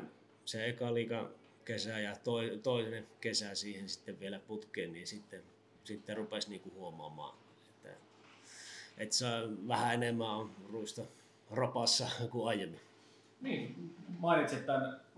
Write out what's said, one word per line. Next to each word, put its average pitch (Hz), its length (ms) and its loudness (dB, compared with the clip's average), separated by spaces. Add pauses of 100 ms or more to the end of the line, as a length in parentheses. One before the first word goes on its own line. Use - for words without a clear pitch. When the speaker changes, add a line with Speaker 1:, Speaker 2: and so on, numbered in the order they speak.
(460)
Speaker 1:
se 113 240 0
eka 123 240 0
liiga 117 360 0 (360)
kesä 110 340 -2
ja 101 240 -2
toi-, 117 400 2
toinen 113 440 0 (140)
kesä 104 340 0
siihen 98 340 -6
sitten - 300 -8
vielä 98 200 -6
putkeen, 87 540 -6
niin 87 140 -10
sitten, 104 360 -12 (400)
sitten 107 340 -6
rupesi 107 320 -4
niinku 95 260 -10
huomaamaan, 78 640 -10 (320)
että, - 200 -20 (1080)
että 107 180 0
saa 117 260 4 (260)
vähän 117 260 6
enemmän 117 340 4
on 107 240 0 (180)
ruista 110 320 -4 (500)
rapassa 120 580 4 (220)
kuin 117 160 0
aiemmin. 95 340 0 (600)
Speaker 2:
Niin, 170 540 -4 (240)
mainitsit 156 460 6
tän 135 360 2 (160)